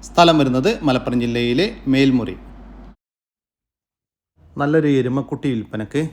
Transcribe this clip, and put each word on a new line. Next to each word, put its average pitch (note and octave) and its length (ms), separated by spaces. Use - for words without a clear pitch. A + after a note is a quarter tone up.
സ്ഥലം E3+ 320
വരുന്നത് C3 300
മലപ്പുറം B2 360
ജില്ലയിലെ A#2+ 440
മേൽമുറി. B2+ 420
നല്ലൊരു D3 280
എരുമക്കുട്ടി C3 540
വിൽപ്പനക്ക്. G#2+ 480